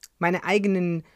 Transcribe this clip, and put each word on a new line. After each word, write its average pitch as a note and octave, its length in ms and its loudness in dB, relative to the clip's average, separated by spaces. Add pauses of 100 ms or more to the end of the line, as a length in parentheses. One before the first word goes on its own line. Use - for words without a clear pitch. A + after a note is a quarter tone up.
(180)
meine F3 260 -2
eigenen F3+ 600 0 (120)